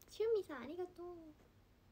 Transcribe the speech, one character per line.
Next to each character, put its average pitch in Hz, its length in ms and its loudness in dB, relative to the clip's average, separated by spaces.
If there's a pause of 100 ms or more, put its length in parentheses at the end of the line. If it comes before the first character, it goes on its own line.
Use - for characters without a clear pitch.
し - 160 2
ゅ - 20 6
ん 466 100 8
み 381 60 4
さ 294 160 -6
ん、 233 40 -6
あ - 20 -6
り 320 140 -6
が 359 60 0
と 359 60 -8 (120)
う。 - 20 -6 (880)